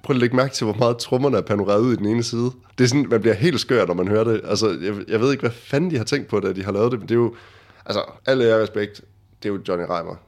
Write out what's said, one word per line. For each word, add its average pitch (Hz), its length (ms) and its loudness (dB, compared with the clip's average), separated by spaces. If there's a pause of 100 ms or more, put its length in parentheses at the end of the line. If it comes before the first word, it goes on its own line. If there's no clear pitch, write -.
prøv 143 120 -2
at 123 40 0
lægge 120 160 2
mærke 131 180 2
til, - 120 -4
hvor 107 80 0
meget 117 240 2
trommerne 127 400 0
er 95 40 2
panoreret 101 400 0
ud 123 120 2
i - 20 2
den 101 100 -6
ene 117 180 0
side. 117 280 -4 (260)
Det 127 60 4
er 127 40 6
sådan, 135 220 2
man 110 120 4
bliver 107 140 4
helt 131 240 2
skør, 113 260 2
når 87 80 -2
man 90 140 0
hører 107 160 2
det. 113 200 0
Altså, 104 260 0 (120)
jeg, 98 120 -4 (140)
jeg 107 140 0
ved 131 100 2
ikke, 131 100 -2
hvad 120 100 0
fanden 160 400 -2
de 151 60 -2
har 110 60 -2
tænkt 139 240 -4
på, 104 120 0
da 95 140 -2
de 95 100 -6
har 101 80 -4
lavet 107 200 2
det, 123 80 -4
men 98 100 -12
det 113 60 2
er 120 40 4
jo... 117 160 0 (500)
Altså, 101 160 -4 (240)
al 131 160 2
ære 113 140 6
og 110 60 2
respekt, 104 400 -4 (420)
det 107 60 -2
er 101 40 -2
jo 95 140 -6
Johnny 87 220 -2
Reimer 87 260 -4 (120)